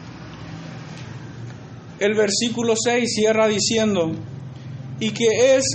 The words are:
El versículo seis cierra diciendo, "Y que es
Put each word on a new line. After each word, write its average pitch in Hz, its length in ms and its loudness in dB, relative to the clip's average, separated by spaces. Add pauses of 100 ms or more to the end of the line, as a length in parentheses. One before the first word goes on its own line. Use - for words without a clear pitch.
(2000)
El 208 160 2
versículo 226 640 2
seis 240 380 0
cierra 220 320 4
diciendo, 208 640 2 (880)
"Y 220 140 -2
que 233 420 6
es 269 200 4